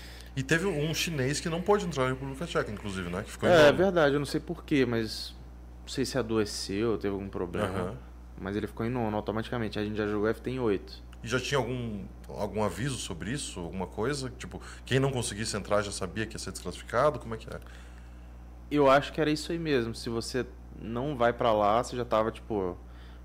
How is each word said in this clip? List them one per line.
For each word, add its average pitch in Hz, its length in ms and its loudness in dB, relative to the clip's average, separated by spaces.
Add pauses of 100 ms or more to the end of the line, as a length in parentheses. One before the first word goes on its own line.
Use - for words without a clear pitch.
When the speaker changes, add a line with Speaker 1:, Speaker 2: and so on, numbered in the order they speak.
(340)
Speaker 1:
E 135 80 -2
teve 165 240 4
um 156 260 2
chinês 147 480 0
que 185 80 -4
não 170 140 -2
pôde 202 240 4
entrar 135 180 0
na 127 60 4
República 135 340 -4
Tcheca, 156 260 0
inclusive, 95 380 -4
né? 92 140 -2
Que - 80 -10
ficou - 180 0
em 175 40 10
Speaker 2:
É, 156 140 12
Speaker 1:
nono. 139 120 8
Speaker 2:
verdade, 170 360 6
eu 147 40 2
não 143 80 0
sei 156 140 -2
por - 240 -8
quê, 135 200 4
mas 113 500 -2 (480)
não - 60 -14
sei 131 160 -2
se 127 140 -2
adoeceu, 107 800 0
teve 98 160 -2
algum 98 140 -4
problema. 95 500 -2
Speaker 1:
Aham. 95 180 -2 (420)
Speaker 2:
Mas 95 160 -4
ele 104 120 -2
ficou - 180 -6
em 117 60 -2
nono 110 260 0
automaticamente. 110 640 -2
A 107 60 0
gente 104 120 -4
já 107 100 0
jogou 104 220 2
F 113 140 -2
T 123 80 -6
em 131 80 -4
oito. - 480 -2 (180)
Speaker 1:
E 113 40 -8
já 123 120 2
tinha 143 180 0
algum, 117 460 -2 (240)
algum 95 340 -2
aviso 107 360 0
sobre 87 320 -6
isso? - 280 -6
Alguma 87 280 -4
coisa? 131 520 -2
Tipo, 92 220 -10 (240)
quem 131 160 4
não 135 100 4
conseguisse 113 460 -2
entrar 101 240 4
já 101 100 0
sabia 95 360 -4
que 110 80 -8
ia - 40 -8
ser 95 140 -8
desclassificado? 120 680 0
Como 113 160 -8
é 110 40 -6
que - 100 -14
é? - 100 -8 (1120)
Speaker 2:
Eu 143 200 8
acho 139 240 6
que 160 60 0
era 151 100 4
isso 151 200 -2
aí 170 80 -2
mesmo. 127 360 2
Se - 160 -8
você 117 340 -2 (340)
não 123 380 -4
vai 120 160 6
pra 120 180 4
lá, 107 320 6
você 127 140 -8
já 120 80 -2
tava, 110 260 2
tipo, - 240 -6
o 90 220 0 (480)